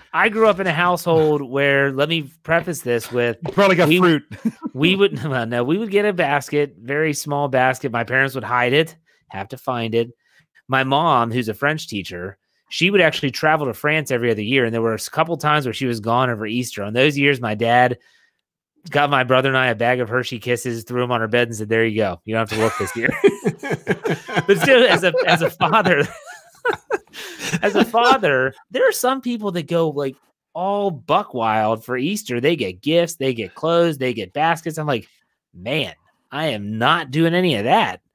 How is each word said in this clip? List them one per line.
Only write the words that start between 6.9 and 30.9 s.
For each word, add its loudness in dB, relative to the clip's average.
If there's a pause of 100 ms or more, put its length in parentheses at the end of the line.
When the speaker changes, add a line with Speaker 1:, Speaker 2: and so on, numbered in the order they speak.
Speaker 1:
small -2
basket. 0
My -2
parents 0
would -8
hide 0
it, 0 (320)
have -10
to -14
find -4
it. 0 (560)
My 4
mom, 4
who's -2
a -4
French -2
teacher, -10 (320)
she 0
would 2
actually 0
travel 0
to -4
France -2
every 0
other 0
year. 2
And -2
there 0
were 0
a -6
couple -4
times 0
where -4
she -6
was -2
gone 0
over -4
Easter. -6
On -6
those 2
years, 2
my -2
dad 2 (920)
got 2
my 2
brother 2
and 0
I 2
a 0
bag 0
of -4
Hershey -4
Kisses, -4
threw -4
'em -2
on 0
her -2
bed 2
and -8
said, -8
"There 2
you -2
go. -2
You -6
don't 0
have -4
to 2
work 2
this -6
year." 0
<laughs> -2
But 4
still, 6
as 2
a, 2 (140)
as 2
a 0
father, 2 (760)
<laughs> -8
as 0
a 4
father, 2 (160)
there 2
are 0
some -2
people -4
that -4
go, 0
like, -4 (380)
all -2